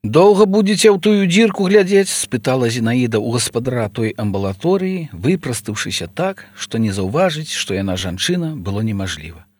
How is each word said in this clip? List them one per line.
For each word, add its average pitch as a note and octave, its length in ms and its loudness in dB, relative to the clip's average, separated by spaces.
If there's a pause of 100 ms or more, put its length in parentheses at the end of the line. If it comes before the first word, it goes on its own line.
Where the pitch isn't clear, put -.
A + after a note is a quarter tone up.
"Доўга F#3 400 6
будзеце G3+ 480 4
ў F3+ 80 0
тую G#3 240 4
дзірку G3 400 2
глядзець?" — G3 480 4 (100)
спытала B2+ 460 0
Зінаіда A#2 480 0
ў A#2 240 -2
гаспадара A#2+ 480 -2
той A2 240 -4
амбулаторыі, D#3 960 -4
выпрастыўшыся G#2+ 960 -4
так, - 480 -6
што - 240 -8
не A2 160 0
заўважыць, D3 560 -2
што - 240 -6
яна F#2+ 240 -2
жанчына, D#3 560 -4
было G2+ 320 -6
немажліва. F2+ 560 -6 (180)